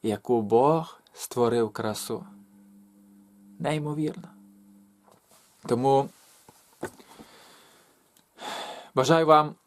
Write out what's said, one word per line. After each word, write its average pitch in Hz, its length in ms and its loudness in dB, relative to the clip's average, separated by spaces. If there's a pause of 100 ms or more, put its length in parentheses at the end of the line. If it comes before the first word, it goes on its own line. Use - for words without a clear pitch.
Яку 110 400 -2
Бог 139 580 2 (120)
створив 117 580 -2
красу. 110 560 -8 (1300)
Неймовірно. 151 680 -4 (1400)
Тому 135 420 2 (2750)
бажаю 156 320 4
вам 151 280 6 (120)